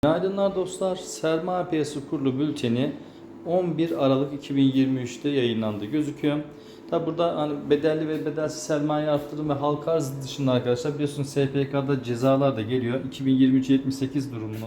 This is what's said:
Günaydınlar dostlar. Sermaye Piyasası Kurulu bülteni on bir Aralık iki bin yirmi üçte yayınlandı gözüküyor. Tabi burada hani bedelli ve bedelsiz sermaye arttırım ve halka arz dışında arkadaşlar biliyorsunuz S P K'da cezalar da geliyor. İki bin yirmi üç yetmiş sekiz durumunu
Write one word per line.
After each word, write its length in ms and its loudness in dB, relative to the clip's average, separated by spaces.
Günaydınlar 520 2
dostlar. 420 -2
Sermaye 680 -2
Piyasası 440 -2
Kurulu 280 0
bülteni 540 0
on 320 0
bir 280 0
Aralık 280 2
iki 220 -4
bin 60 6
yirmi 380 4
üçte 280 -4
yayınlandı 560 0
gözüküyor. 540 -2
Tabi 160 0
burada 300 0
hani 160 -2
bedelli 380 2
ve 180 -4
bedelsiz 360 -4
sermaye 480 0
arttırım 380 -2
ve 40 0
halka 400 0
arz 320 -2
dışında 280 0
arkadaşlar 420 0
biliyorsunuz 340 -2
S 240 0
P 180 0
K'da 320 0
cezalar 540 2
da 60 -2
geliyor. 440 0
İki 200 -6
bin 80 6
yirmi 240 6
üç 120 0
yetmiş 240 2
sekiz 380 -4
durumunu 220 -8